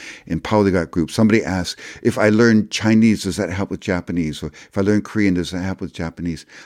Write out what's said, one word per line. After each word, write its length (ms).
in 140
polyglot 500
groups. 240
Somebody 280
asks, 380
"If 160
I 100
learn 400
Chinese, 540
does 160
that 100
help 220
with 100
Japanese? 640
Or 60
if 280
I 60
learn 180
Korean, 340
does 180
that 100
help 180
with 140
Japanese?" 500